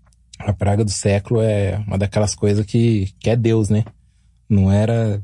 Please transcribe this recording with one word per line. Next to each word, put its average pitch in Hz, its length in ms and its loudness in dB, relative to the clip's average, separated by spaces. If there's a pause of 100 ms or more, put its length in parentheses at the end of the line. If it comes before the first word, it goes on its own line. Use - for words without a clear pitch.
(380)
A - 140 -4
Praga 101 320 0
do 101 60 -2
Século 104 500 0
é 104 460 0
uma 98 100 -4
daquelas 101 380 0
coisas 104 320 0
que, 113 420 0 (120)
que 107 100 0
é 120 60 2
Deus, 113 340 2
né? 107 140 0 (640)
Não 95 220 2
era 107 540 0